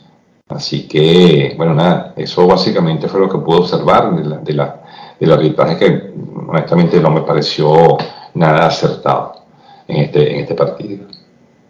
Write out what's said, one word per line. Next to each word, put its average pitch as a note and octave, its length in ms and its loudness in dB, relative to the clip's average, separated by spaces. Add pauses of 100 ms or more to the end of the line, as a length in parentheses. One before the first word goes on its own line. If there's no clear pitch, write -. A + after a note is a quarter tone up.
(480)
Así - 400 -8
que, D#2 720 4
bueno, E2 160 0
nada, E2+ 420 0
eso F2 300 0
básicamente F2+ 600 0
fue F#2+ 120 -2
lo F#2+ 80 2
que E2 100 -4
pude D#2+ 200 0
observar F#2 580 0
de D2+ 80 -4
la, D2+ 140 -6
de D#2 160 -8
la, - 640 -8
del D#2+ 120 2
arbitraje, D#2 440 2
que F2+ 360 0 (360)
honestamente E2 520 0
no D#2+ 100 2
me D#2 100 0
pareció D2+ 800 2 (340)
nada E2 340 2
acertado - 800 -4 (420)
en E2 180 -6
este, - 280 0
en - 80 -6
este - 140 -8
partido. - 520 -6 (640)